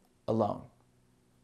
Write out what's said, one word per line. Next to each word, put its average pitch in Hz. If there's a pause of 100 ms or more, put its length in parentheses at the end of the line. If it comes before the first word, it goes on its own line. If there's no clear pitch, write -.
(280)
alone. 110 (840)